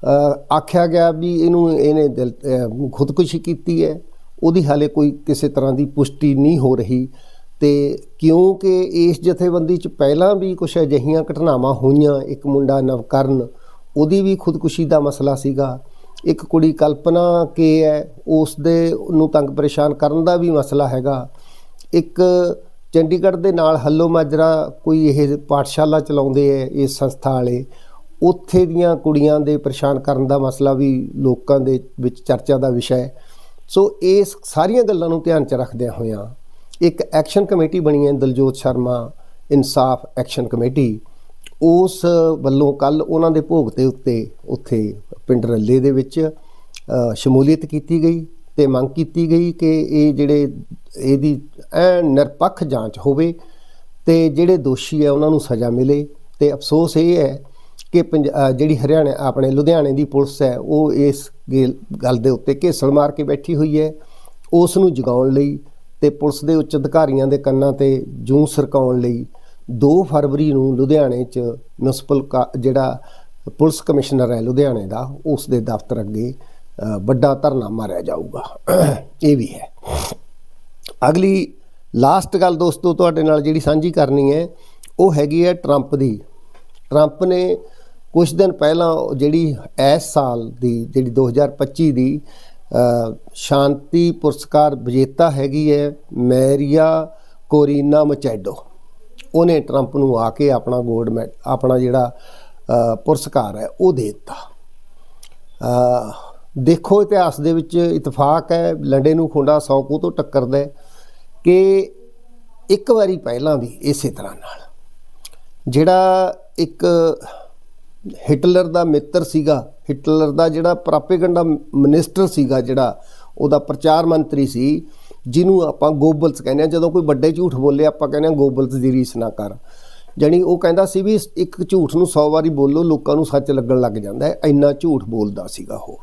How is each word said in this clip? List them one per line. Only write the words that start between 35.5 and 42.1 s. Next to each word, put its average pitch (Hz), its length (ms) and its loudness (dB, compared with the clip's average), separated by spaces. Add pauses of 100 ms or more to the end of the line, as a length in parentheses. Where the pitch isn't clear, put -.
ਰੱਖਦਿਆਂ 120 460 -6
ਹੋਇਆਂ 110 260 -6 (560)
ਇੱਕ 170 200 0 (120)
ਐਕਸ਼ਨ 156 320 0
ਕਮੇਟੀ 170 340 0
ਬਣੀ 147 280 2
ਹੈ 143 40 2
ਦਿਲਜੋਤ 131 440 0
ਸ਼ਰਮਾ 123 560 -4 (400)
ਇਨਸਾਫ 131 540 0 (120)
ਐਕਸ਼ਨ 127 300 -4
ਕਮੇਟੀ। 120 520 -2 (600)
ਉਸ 175 440 4 (320)